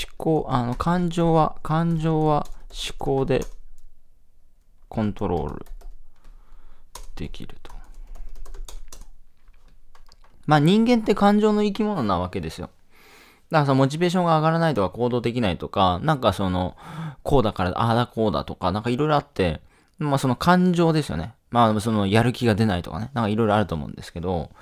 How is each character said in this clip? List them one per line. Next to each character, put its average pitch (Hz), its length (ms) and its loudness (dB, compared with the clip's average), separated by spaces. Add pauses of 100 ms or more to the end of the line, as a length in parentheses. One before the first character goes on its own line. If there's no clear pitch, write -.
(180)
考、 160 300 0
あ 127 160 0
の、 120 120 -4
感 175 340 0
情 165 240 2
は、 156 300 4
感 165 340 0
情 156 300 2
は 147 180 2 (240)
思 - 300 -8
考 135 260 0
で 131 180 2 (1500)
コ 113 120 -4
ン 104 120 -2
ト 101 140 -4
ロ 82 180 -2
ー 71 100 -8
ル - 100 -12 (1500)
で - 140 -6
き - 180 -10
る - 160 -10
と。 - 80 -12 (2750)
ま 151 120 6
あ、 - 20 6
人 196 260 6
間 240 140 6
っ - 20 -2
て 220 140 2
感 208 240 6
情 214 120 4
の 208 120 2
生 202 140 0
き 220 60 0
物 208 200 -2
な 95 160 2
わ 90 100 -2
け 92 120 -6
で 80 100 -6
す - 100 -10
よ。 - 80 -10 (800)
だ 160 100 4
か - 20 6
ら 143 40 2
そ 139 60 4
の 135 40 4
モ 135 120 6
チ 147 100 -4
ベ 175 100 2
ー - 20 0
シ 175 80 2
ョ 180 60 2
ン - 20 2
が 165 120 4
上 156 40 2
が 160 100 2
ら 165 80 2
な 165 100 2
い 147 40 2
と 98 140 2
か - 60 -8
行 120 140 0
動 120 140 0
で 117 100 0
き 120 80 -2
な 107 100 2
い 82 80 -2
と 73 120 -8
か、 92 340 2
な 156 120 2
ん 127 60 -6
か 107 120 2
そ 95 160 -2
の、 90 260 -2 (480)
こ 139 160 4
う 113 40 6
だ 104 100 -2
か 92 120 -2
ら、 - 160 -2
あ 117 100 2
あ 113 40 2
だ 120 120 2
こ 110 220 0
う - 20 0
だ 71 140 -2
と 78 100 -10
か、 87 160 -2
な 104 100 -2
ん - 20 -6
か 120 60 -2
色 123 160 0
々 151 100 2
あ 143 40 2
っ - 60 -4
て、 87 360 -2 (380)
ま 147 160 0
あ、 - 20 4
そ 135 100 0
の 123 80 2
感 180 380 4
情 165 200 4
で 156 80 2
す - 80 -4
よ 78 80 -4
ね。 85 160 -8 (160)
ま 117 200 4
あ、 107 100 2
そ 110 120 -2
の 104 160 2
や 110 160 4
る 120 100 2
気 123 120 -4
が 110 100 4
出 110 100 2
な 95 120 0
い 87 40 -4
と - 100 -10
か 80 80 -8
ね。 117 140 -8
な 120 80 -4
ん 110 40 0
か 101 40 0
色 110 160 0
々 104 100 4
あ 107 40 4
る 101 80 2
と 85 80 -4
思 73 100 -4
う 52 40 -10
ん - 60 -12
で - 80 -14
す - 80 -18
け 87 100 -10
ど、 85 300 -4 (100)